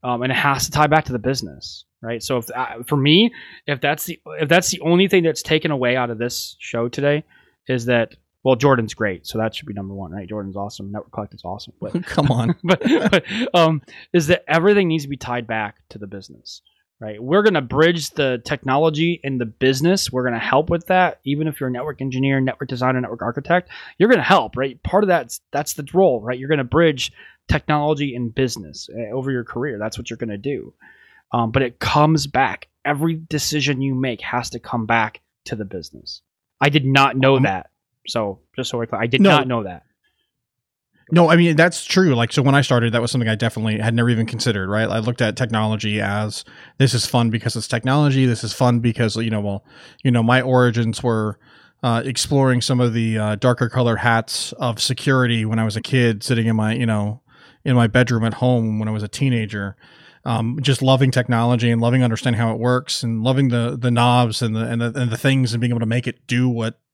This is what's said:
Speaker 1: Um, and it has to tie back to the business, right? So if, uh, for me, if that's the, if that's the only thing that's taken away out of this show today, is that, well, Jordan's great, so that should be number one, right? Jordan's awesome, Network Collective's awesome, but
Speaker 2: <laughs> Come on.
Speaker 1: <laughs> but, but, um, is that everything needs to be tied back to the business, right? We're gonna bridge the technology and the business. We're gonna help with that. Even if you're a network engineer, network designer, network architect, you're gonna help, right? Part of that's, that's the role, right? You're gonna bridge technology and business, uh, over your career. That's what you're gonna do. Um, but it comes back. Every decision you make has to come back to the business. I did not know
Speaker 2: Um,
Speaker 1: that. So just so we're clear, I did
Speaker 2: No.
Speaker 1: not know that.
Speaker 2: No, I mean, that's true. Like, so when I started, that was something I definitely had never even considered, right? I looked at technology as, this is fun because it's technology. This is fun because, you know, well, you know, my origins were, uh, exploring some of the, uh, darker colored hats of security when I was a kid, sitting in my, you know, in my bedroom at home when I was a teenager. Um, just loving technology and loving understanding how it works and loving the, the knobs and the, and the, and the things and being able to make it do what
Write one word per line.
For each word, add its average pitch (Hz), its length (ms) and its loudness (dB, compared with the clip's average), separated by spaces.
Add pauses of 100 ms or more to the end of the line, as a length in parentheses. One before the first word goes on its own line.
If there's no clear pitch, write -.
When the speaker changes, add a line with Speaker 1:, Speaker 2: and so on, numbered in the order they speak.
Speaker 1:
Um, 123 200 -4
and 131 80 -2
it 127 40 -2
has 139 300 0
to - 60 -10
tie 151 160 2
back 156 180 2
to - 60 -8
the 123 80 -4
business, 104 680 -8 (160)
right? 117 200 -8
So 131 160 -2
if, 117 180 -6
uh, 123 320 -6
for 151 100 0
me, 156 360 6 (320)
if 143 160 -4
that's 151 240 -2
the, 170 140 -10 (200)
if 156 80 -2
that's 175 220 4
the - 120 -4
only 175 260 4
thing 180 160 4
that's 160 180 0
taken 160 300 0
away 127 240 0
out 123 160 -2
of 110 80 -8
this - 400 -6
show 117 280 -4
today, 143 360 -2 (440)
is 123 180 -2
that, 120 280 0 (300)
well, 131 120 4
Jordan's 120 380 2
great, 98 320 -4
so - 140 -6
that 110 160 -2
should - 100 -14
be 101 80 -12
number 98 220 -10
one, 95 160 -12
right? 95 180 -12
Jordan's 98 260 -10
awesome, 101 360 -10
Network 104 200 -12
Collective's - 320 -12
awesome, 90 380 -12
but - 220 -8
Speaker 2:
<laughs> - 20 -14
Come - 260 0
on. 117 280 0
Speaker 1:
<laughs> - 40 -20
but, 175 180 2 (300)
but, 190 120 2 (320)
um, 160 260 4 (320)
is 165 140 2
that 175 200 2
everything 202 400 4
needs 160 160 -2
to 139 60 -12
be 139 80 -8
tied 120 300 -6
back 110 300 -6 (120)
to - 80 -18
the 104 100 -14
business, 92 540 -18 (400)
right? 107 200 -10
We're 151 220 2
gonna 185 200 4
bridge 156 480 2
the 131 340 0
technology 151 800 0
and 135 180 -4
the 120 60 -4
business. 135 640 0
We're 127 120 -2
gonna 120 160 -2
help 147 300 0
with 165 180 -2
that. 185 380 2
Even 147 220 -2
if 143 120 -8
you're 131 100 -4
a - 20 -6
network 131 300 -8
engineer, 135 380 0
network 131 300 -4
designer, 127 320 -2
network 117 220 -8
architect, 170 460 -2 (280)
you're 208 120 4
gonna 220 140 4
help, 151 320 2
right? 127 280 -6
Part 202 200 0
of 202 40 0
that's, 170 340 0 (100)
that's 147 220 -4
the 147 200 -10
role, 165 280 4
right? 123 160 -6
You're 131 120 -10
gonna 147 140 2
bridge 143 480 2 (380)
technology 147 680 0
and 117 200 -6
business, 113 580 -6
uh, 110 220 -8
over 135 160 -4
your 123 140 -4
career. 123 340 -8
That's 107 180 -8
what - 120 -12
you're 117 80 -10
gonna 107 200 -8
do. 107 360 -8 (600)
Um, 117 180 0
but 131 120 2
it 123 160 -6
comes 147 480 2
back. 131 400 -2 (180)
Every 147 300 -2
decision 147 640 -2
you 135 140 -2
make 127 260 -4
has - 300 -6
to 120 80 -10
come 113 260 -6
back 113 360 0 (240)
to - 100 -8
the 107 100 -8
business. - 560 -14 (380)
I 143 100 4
did 143 160 0
not 135 320 4
know 135 200 6
Speaker 2:
Um, 131 60 4
Speaker 1:
that. 95 260 -2 (380)
So 101 320 -4 (160)
just 127 140 -6
so 127 80 -6
we're 117 100 -4
clear, 107 140 -4
I 120 60 0
did 135 140 2
Speaker 2:
No. 196 80 8
Speaker 1:
not 147 180 4
know 117 160 -2
that. 90 200 -12 (1300)
Speaker 2:
No, 165 200 6
I 170 80 6
mean, 170 180 4
that's 165 300 2
true. 185 300 4
Like, 117 180 0
so 143 80 2
when 135 140 4
I 143 60 6
started, 117 320 2
that 117 80 2
was 117 100 -2
something 117 180 0
I 110 60 0
definitely 110 440 -2
had 113 140 0
never 117 160 2
even 113 160 2
considered, 110 440 -2
right? 107 200 0
I 98 100 0
looked 117 220 -2
at 110 160 -2
technology 107 640 -2
as, 104 420 -4 (360)
this 131 140 4
is 117 120 0
fun 117 240 2
because 110 260 -4
it's 113 120 -8
technology. 135 580 2
This 117 180 0
is 107 80 -6
fun 120 300 2
because, 117 340 0
you 113 140 -4
know, 110 100 -2
well, 101 240 -6 (400)
you 135 80 2
know, 120 100 4
my 120 200 4
origins 120 600 2
were, 110 380 -2 (420)
uh, 117 220 0
exploring 131 560 2
some 123 220 0
of 120 120 2
the, 113 240 0
uh, 107 180 0
darker 120 340 2
colored 117 300 0
hats 117 540 0
of 120 280 -4
security 123 640 0
when 110 140 0
I 113 40 0
was 110 140 -2
a 107 40 -6
kid, 117 420 0
sitting 113 240 0
in 113 100 2
my, 107 160 0
you 123 120 -2
know, 104 360 -2 (420)
in 131 120 2
my 120 120 6
bedroom 117 380 2
at 110 100 -2
home 117 420 0
when 107 120 -4
I - 20 -4
was 107 120 -4
a 104 40 -8
teenager. 107 680 -4 (480)
Um, 120 360 -2
just 127 200 0
loving 131 300 4
technology 120 600 2
and 117 80 0
loving 123 240 2
understanding 117 380 0
how 113 100 0
it 113 80 -4
works 123 420 -2
and 113 220 -2
loving 131 240 2
the, 120 320 0
the 123 120 0
knobs 120 500 2
and 113 120 -2
the, 110 60 -2 (100)
and 117 120 -2
the, 120 60 -2 (120)
and 123 100 0
the 113 80 -4
things 135 360 0
and 117 80 -2
being 123 100 0
able 120 80 -2
to 113 60 -2
make 120 200 -2
it - 220 -10
do 123 220 2
what 113 320 -6 (120)